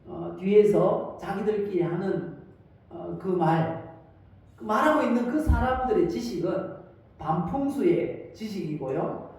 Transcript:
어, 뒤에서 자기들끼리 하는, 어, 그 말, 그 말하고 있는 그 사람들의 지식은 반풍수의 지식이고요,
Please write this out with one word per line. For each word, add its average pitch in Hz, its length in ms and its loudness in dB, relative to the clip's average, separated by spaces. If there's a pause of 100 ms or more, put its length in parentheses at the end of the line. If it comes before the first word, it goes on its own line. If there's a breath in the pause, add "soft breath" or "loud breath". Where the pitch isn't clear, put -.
어, 170 320 -10
뒤에서 190 800 4
자기들끼리 202 640 -2
하는, 185 560 -4 (520)
어, 170 300 -10
그 190 100 -6
말, 165 520 2 (800)
그 - 20 -14
말하고 277 380 4
있는 240 300 2
그 302 100 0
사람들의 - 640 2
지식은 - 680 -4 (420)
반풍수의 180 1160 0
지식이고요, 170 1040 -6